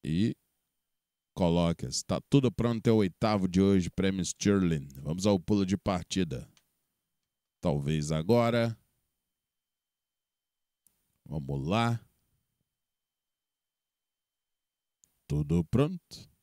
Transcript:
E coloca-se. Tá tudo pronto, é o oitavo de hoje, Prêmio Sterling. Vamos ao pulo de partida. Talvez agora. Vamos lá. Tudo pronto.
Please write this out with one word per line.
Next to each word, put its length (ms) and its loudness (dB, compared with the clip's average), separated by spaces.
E 320 0
coloca-se. 720 0
Tá 140 -4
tudo 220 4
pronto, 360 -2
é 40 4
o 60 6
oitavo 500 0
de 140 2
hoje, 280 4
Prêmio 320 -2
Sterling. 680 0
Vamos 240 -6
ao 140 4
pulo 260 0
de 120 -2
partida. 720 -4
Talvez 500 -2
agora. 680 0
Vamos 400 -6
lá. 320 0
Tudo 360 0
pronto. 680 -2